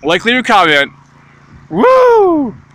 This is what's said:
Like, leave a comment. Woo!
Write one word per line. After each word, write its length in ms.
Like, 220
leave 140
a 40
comment. 500
Woo! 840